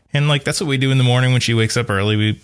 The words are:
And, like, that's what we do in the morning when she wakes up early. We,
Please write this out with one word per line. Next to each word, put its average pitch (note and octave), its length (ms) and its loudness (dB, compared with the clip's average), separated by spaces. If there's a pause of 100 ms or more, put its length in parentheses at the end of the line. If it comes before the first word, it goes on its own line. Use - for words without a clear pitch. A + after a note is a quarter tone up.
(140)
And, D3 140 0
like, D3 180 0
that's C#3+ 140 -4
what F3+ 80 -4
we C3+ 100 -2
do C3+ 140 0
in C3+ 60 2
the C3 60 2
morning B2+ 300 2
when B2 80 2
she A#2+ 120 -2
wakes A2 240 0
up A#2+ 120 -4
early. G#2 260 0
We, G#2+ 280 -2